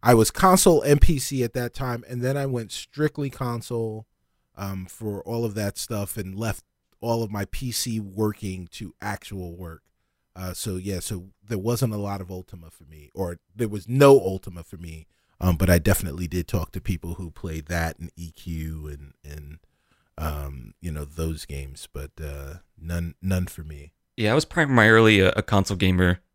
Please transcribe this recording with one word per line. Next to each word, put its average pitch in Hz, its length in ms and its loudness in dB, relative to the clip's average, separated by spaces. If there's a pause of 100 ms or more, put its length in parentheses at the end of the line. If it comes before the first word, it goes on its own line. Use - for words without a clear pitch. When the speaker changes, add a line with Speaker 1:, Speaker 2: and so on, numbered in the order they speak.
Speaker 1:
I 120 120 6
was 113 160 4
console 185 500 6
and 143 180 4
P 151 200 8
C 131 240 -4
at 117 100 -4
that 120 200 -6
time, 123 360 -6
and 123 120 -6
then 131 140 0
I 139 120 -4
went 120 240 -6
strictly 147 580 -4
console, 117 800 -6 (500)
um, 95 300 -8
for 104 360 -8
all 117 220 -4
of 104 100 -4
that 104 220 -4
stuff 101 400 -8
and 95 200 -10
left 117 260 -6 (360)
all 117 240 -2
of 101 80 -6
my 101 140 -4
P 127 260 -6
C 113 280 -4
working 98 720 -4
to - 300 -14
actual 98 540 -10
work. 87 260 -16 (540)
Uh, 92 180 -10
so, 95 240 -6
yeah, 92 220 -6
so 92 300 -10 (140)
there 107 140 -6
wasn't 113 360 0
a 104 40 -6
lot 101 240 -6
of 90 100 -12
Ultima 90 400 -14
for - 140 -20
me, 76 280 -20
or 87 260 -6 (160)
there 113 120 -4
was 101 200 -8
no 139 320 8
Ultima 92 440 -6
for - 140 -18
me, 80 300 -16 (320)
um, 90 180 4
but 92 120 2
I 87 100 8
definitely 87 480 0
did 87 200 -4
talk 87 240 -6
to - 100 -10
people 85 340 -6
who 87 160 -12
played 80 360 -10
that 82 320 -4
and 85 160 -14
E 82 160 -12
Q 80 560 -10
and, 71 260 -16 (100)
and, 73 360 -16 (580)
um, 71 600 -8
you 85 120 -8
know, 76 140 -8
those 80 400 -6
games, 69 460 -12
but, 71 200 -12 (120)
uh, 71 320 -12 (240)
none, 85 420 -6
none 92 260 0
for - 160 -14
me. 73 300 -16 (240)
Speaker 2:
Yeah, 107 140 2
I 123 40 4
was 156 100 2
primarily 113 760 6
a, 92 100 6
a 107 100 4
console 98 360 2
gamer 90 420 4 (140)